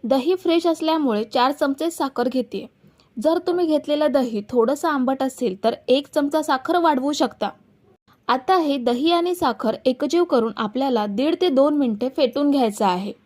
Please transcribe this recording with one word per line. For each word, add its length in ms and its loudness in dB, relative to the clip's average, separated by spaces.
दही 320 0
फ्रेश 320 0
असल्यामुळे 560 0
चार 280 0
चमचे 400 -2
साखर 360 -4
घेते. 380 -4
जर 300 2
तुम्ही 200 0
घेतलेलं 440 0
दही 380 0
थोडंसं 380 2
आंबट 360 0
असेल 400 -4
तर 120 0
एक 200 2
चमचा 340 0
साखर 360 0
वाढवू 360 2
शकता. 360 -2
आता 300 2
हे 220 0
दही 320 0
आणि 240 0
साखर 400 -2
एकजीव 380 0
करून 340 0
आपल्याला 500 -2
दीड 340 0
ते 80 2
दोन 280 2
मिनिटे 400 -2
फेटून 340 0
घ्यायचं 340 0
आहे. 280 -2